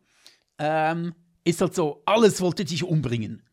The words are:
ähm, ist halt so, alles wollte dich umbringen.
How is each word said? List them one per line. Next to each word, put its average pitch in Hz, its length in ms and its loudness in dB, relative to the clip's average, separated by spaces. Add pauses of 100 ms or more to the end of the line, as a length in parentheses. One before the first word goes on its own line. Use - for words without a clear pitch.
(580)
ähm, 160 560 -2 (300)
ist 170 160 0
halt 185 140 0
so, 156 320 -2
alles 214 340 6
wollte 180 240 -2
dich 156 200 -6
umbringen. 120 580 -4 (100)